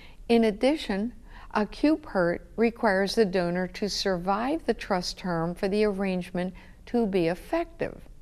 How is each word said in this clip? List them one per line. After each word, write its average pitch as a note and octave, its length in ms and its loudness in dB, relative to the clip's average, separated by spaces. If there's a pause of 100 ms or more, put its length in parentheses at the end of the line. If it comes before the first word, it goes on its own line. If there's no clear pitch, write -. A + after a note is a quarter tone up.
(300)
In A#3 160 6
addition, A3 680 0 (440)
a G#3+ 80 2
Q D4 300 2
pert F3+ 500 0 (120)
requires G3+ 580 2
the A3+ 80 6
donor F3+ 440 0
to G3+ 200 -4
survive G3+ 760 -2
the A3+ 80 2
trust - 440 -2
term E3+ 380 -2
for G3 140 -2
the G#3 160 2
arrangement F#3 680 -2 (340)
to A#3 200 2
be F#3 200 2
effective. - 760 -4 (200)